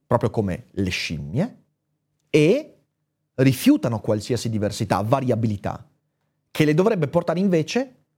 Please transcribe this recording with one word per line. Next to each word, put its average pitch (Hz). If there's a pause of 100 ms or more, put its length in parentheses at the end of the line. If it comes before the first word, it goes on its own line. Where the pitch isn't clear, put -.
proprio 120
come 98
le 95
scimmie, 87 (680)
e 175 (600)
rifiutano 131
qualsiasi 110
diversità, 104
variabilità, 110 (640)
che 156
le 147
dovrebbe 185
portare 170
invece 196 (140)